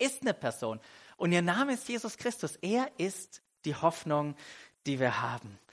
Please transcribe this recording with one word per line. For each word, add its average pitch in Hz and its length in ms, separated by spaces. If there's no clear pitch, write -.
ist 269 220
eine 240 120
Person. 110 460
Und 175 140
ihr 175 120
Name 240 320
ist - 140
Jesus 233 280
Christus. - 400
Er 226 420
ist - 420
die 147 120
Hoffnung, 147 580
die 139 140
wir 120 220
haben. 110 400